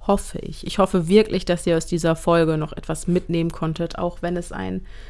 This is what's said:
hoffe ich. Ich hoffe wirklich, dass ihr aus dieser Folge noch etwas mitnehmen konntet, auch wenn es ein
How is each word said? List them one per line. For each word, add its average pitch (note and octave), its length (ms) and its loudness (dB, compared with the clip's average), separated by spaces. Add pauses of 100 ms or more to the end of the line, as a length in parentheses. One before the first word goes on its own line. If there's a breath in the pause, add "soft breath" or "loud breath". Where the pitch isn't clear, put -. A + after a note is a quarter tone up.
hoffe - 340 0
ich. - 260 -10
Ich - 140 -6
hoffe F#3 280 4
wirklich, G3+ 380 6
dass F3 220 0
ihr E3+ 80 4
aus E3 120 0
dieser E3 280 2
Folge D#3+ 420 4
noch D3+ 160 -4
etwas - 340 -6
mitnehmen E3+ 440 0
konntet, E3 460 -4
auch F3 240 -4
wenn F3 160 -2
es E3+ 140 -8
ein - 340 -6 (240 soft breath)